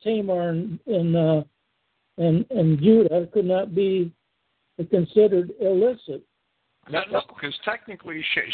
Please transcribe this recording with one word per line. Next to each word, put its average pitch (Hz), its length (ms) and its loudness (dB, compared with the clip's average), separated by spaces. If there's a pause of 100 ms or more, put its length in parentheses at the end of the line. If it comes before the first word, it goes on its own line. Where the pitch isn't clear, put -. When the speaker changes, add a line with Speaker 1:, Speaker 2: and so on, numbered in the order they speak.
Speaker 1:
Tamar 196 480 -2
and, 170 360 -6
and, 170 300 0
uh, 160 260 2 (760)
and, 170 320 2
and 160 320 2
Judah 180 500 4
could 202 140 0
not 185 280 -2
be 190 380 0 (800)
considered 180 720 2
illicit. 196 640 -2 (640)
Speaker 2:
No, 156 220 -4
no, - 100 -2
'cause - 440 -14
technically 175 600 -10 (100)
she, 165 60 0 (140)